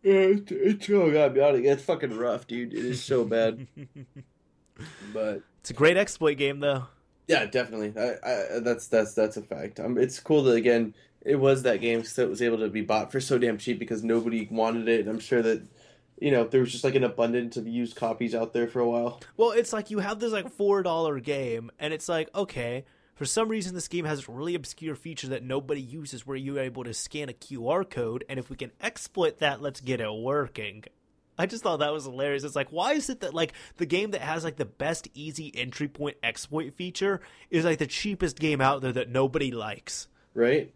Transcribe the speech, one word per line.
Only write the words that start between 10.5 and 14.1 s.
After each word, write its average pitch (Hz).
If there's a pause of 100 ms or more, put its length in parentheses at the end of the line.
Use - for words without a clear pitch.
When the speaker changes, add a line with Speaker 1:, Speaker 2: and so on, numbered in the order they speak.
Speaker 1:
again, 113 (260)
it 139
was 135
that 113
game 117 (120)
that 120
was 107
able 117
to 110
be 107
bought 107
for 135
so 131
damn 120
cheap 113
because 110
nobody 113